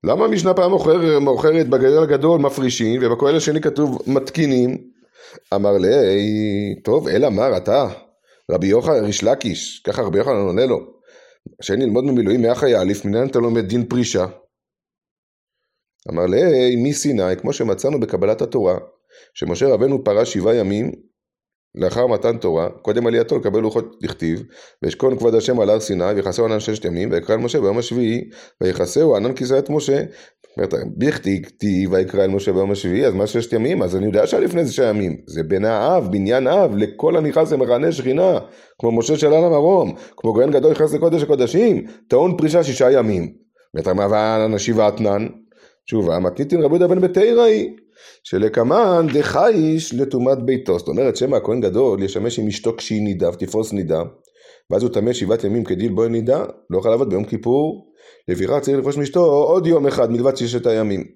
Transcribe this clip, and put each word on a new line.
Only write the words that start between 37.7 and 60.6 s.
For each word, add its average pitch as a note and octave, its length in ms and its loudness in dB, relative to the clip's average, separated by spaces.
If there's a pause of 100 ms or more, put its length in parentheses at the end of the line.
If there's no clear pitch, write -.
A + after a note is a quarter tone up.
שכינה, C#3 460 0 (400)
כמו A#2 140 0
משה A#2 240 0
של D3+ 160 4
הר D#3+ 120 4
המרום, D#3+ 500 2 (220)
כמו A2+ 180 -2
כהן C#3 160 4
גדול D3 200 6
נכנס D3+ 240 0
לקודש D#3 280 2
הקודשים, D3 640 2 (220)
טעון D#3 280 4
פרישה D#3 280 2
שישה C3 260 2
ימים. A2 420 0 (420)
אומרת D#2 120 -4
הגמרא, F#2+ 240 0
"ואנא A2 480 0
שיבה G#2+ 300 2
אתנן?" G#2 380 -2 (600)
תשובה, F2 320 -2
מתניתין B2+ 440 -2
רבי D3+ 140 2
יהודה F3+ 180 2
בן F#3 60 0
בתירא G3+ 420 2
היא, A3 280 2 (540)
שלקמן D#3 880 2
דחייש D#3+ 840 0
לטומאת B2+ 480 0
ביתו. B2+ 360 -2
זאת F2 100 -8
אומרת, A2+ 280 0
שמא C3 200 0
הכהן A2 240 -2
גדול G2+ 420 0
ישמש G#2 360 -4
עם A2 80 -2
אשתו A2+ 300 -4
כשהיא G#2+ 260 -6
נידה, F#2 260 -2
ותפרוס G#2+ 440 -4
נידה, E2 300 -2 (680)
ואז G#2 120 0
הוא B2 80 -2
טמא A#2+ 220 -2
שבעת A2+ 320 -2
ימים A2 200 -2
כדיל F#2+ 280 -4
בו A2+ 160 0
נידה, A#2 360 -2 (260)
לא F2+ 80 0
יכול A2+ 120 0
לעבוד A#2 200 0
ביום F#2+ 140 -2
כיפור. C3+ 680 -2 (360)
לפיכך B2+ 320 -2
צריך C#3 180 0
לפרוש C#3 180 -4
מאשתו D3 280 0
עוד D#3 420 2
יום D#3 200 2
אחד B2+ 240 0
מלבד B2 260 0
ששת A#2+ 300 -4